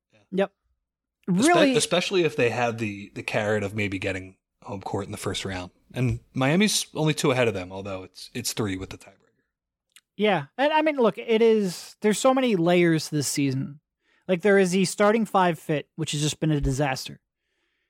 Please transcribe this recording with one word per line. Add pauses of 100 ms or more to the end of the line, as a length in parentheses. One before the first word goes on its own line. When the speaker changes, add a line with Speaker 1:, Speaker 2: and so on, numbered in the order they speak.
(120)
Speaker 1:
Yeah. (120)
Speaker 2:
Yep. (800)
Speaker 1:
Espe-,
Speaker 2:
Really?
Speaker 1:
especially
if
they
have
the,
the
carrot
of
maybe
getting (260)
home
court
in
the
first
round. (240)
And (120)
Miami's
only
two
ahead
of
them,
although
it's,
it's
three
with
the
tiebreaker. (760)
Speaker 2:
Yeah. (120)
And,
I
mean,
look,
it
is,
there's
so
many
layers
this
season. (460)
Like,
there
is
the
starting
five
fit,
which
has
just
been
a
disaster. (720)